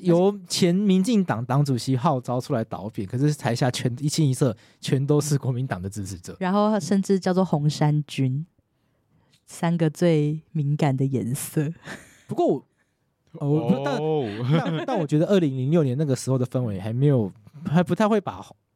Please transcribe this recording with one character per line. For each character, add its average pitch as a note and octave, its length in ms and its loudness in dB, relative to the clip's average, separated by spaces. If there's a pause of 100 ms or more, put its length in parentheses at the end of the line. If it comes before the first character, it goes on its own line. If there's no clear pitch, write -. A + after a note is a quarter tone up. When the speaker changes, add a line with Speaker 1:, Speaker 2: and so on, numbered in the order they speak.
Speaker 1:
由 F3+ 300 4 (120)
前 F3 260 2
民 F#3+ 300 4
进 G#3 220 2
党 A#2+ 200 -2
党 C#3 200 2
主 C3+ 120 0
席 C3 200 -2
号 C3 240 0
召 B2 200 -4
出 C#3+ 140 -6
来 A2+ 80 0
倒 G2 260 -10
扁， G#2+ 180 -8
可 B2 120 -6
是 D3 160 2
台 A#2 200 -2
下 B2+ 160 0
全 - 280 -4
一 D3 100 -4
清 D3+ 180 0
一 C3 60 2
色， B2 240 0 (240)
全 C#3 240 0
都 D3 160 2
是 D3 160 0
国 B2+ 140 -2
民 B2+ 160 -4
党 F#2+ 160 -6
的 G2 80 -6
支 G2+ 160 -8
持 F#2+ 100 -10
者。 F2+ 220 -16
Speaker 2:
然 F#3 140 -2
后 G#3 260 2
甚 F#3+ 240 0
至 G3 160 2
叫 F3+ 160 0
做 F#3 100 4
红 D3+ 240 0
衫 D3 360 2
军， C3+ 420 -2 (1000)
三 E3+ 320 -2
个 E3 140 2
最 D#3 500 0 (120)
敏 D3 240 0
感 C3+ 200 2
的 C3 80 0
颜 B2 300 -2
色。 D3+ 360 -4 (560)
Speaker 1:
不 - 80 -10
过 B3 300 0 (680)
我， D#3+ 80 -18
呃， D3 60 -4
我， C#3+ 280 0
Speaker 3:
哦。 D3 500 -2 (340)
Speaker 1:
但， E3 180 -2
但， - 100 -4
但 B3+ 120 -2
我 D#3 80 -2
觉 D3+ 120 2
得 E3+ 80 4
二 G3 120 4
零 D3 160 2
零 C3 160 -2
六 E3 120 4
年 B2+ 160 0
那 D#3+ 60 -2
个 C3 120 0
时 - 140 -6
候 C3 80 2
的 B2 80 0
氛 B2+ 160 -4
围 G#2 180 -6
还 A2 140 -6
没 C3 140 2
有， A#2 220 4 (360)
还 E3+ 160 2
不 E3 120 -2
太 G#3+ 140 2
会 A3 100 2
把 F#2 220 -6
红-， - 160 -20 (200)